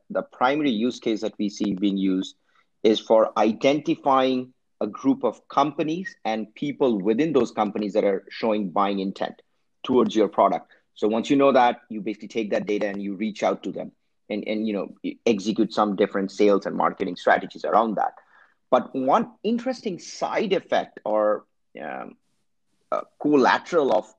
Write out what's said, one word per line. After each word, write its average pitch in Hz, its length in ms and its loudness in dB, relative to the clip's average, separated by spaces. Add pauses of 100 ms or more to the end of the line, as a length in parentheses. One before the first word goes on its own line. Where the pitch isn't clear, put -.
the 95 140 -4
primary 143 480 0
use 113 280 -2
case 110 220 -2
that 107 160 -6
we 107 100 -2
see 101 280 -4
being 98 200 0
used 95 400 -2 (480)
is 110 160 4
for 110 380 4
identifying 131 1120 2 (300)
a 107 60 -4
group 135 360 -2
of 107 240 -4
companies 156 800 -2
and 110 280 -4
people 135 460 0
within 113 320 0
those 123 200 2
companies 104 420 -2
that 101 100 2
are 98 260 0
showing 107 420 -2
buying 101 280 0
intent - 420 -6 (420)
towards 117 320 2
your 104 120 4
product. 95 420 0 (260)
So 107 120 -2
once 113 220 -2
you 143 80 4
know 139 160 4
that, 120 360 4
you 107 120 -10
basically 104 280 -10
take 110 200 -4
that 104 160 -2
data 104 220 -2
and 101 140 -6
you 98 140 -6
reach 101 280 -6
out - 200 0
to 98 80 -6
them - 200 -10 (380)
and, 104 180 -4
and, 110 200 -4
you 107 60 -2
know, - 380 -6 (140)
execute 107 460 0
some 104 240 0
different 98 360 -2
sales 101 340 4
and 90 100 -6
marketing 87 400 -2
strategies - 480 0
around 104 320 2
that. - 200 -2 (540)
But - 240 0
one 143 380 0 (120)
interesting 233 560 -4
side 170 520 -4
effect 117 540 -2
or, 107 400 0 (360)
um, 65 360 -12 (760)
uh, - 100 -4 (200)
collateral 131 720 2
of, 92 260 -2